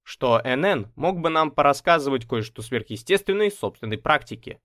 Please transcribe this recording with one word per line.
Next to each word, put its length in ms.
«что 400
Н 200
Н 300
мог 240
бы 120
нам 200
порассказывать 720
кое-что 380
сверхъестественное 880
из 100
собственной 400
практики. 680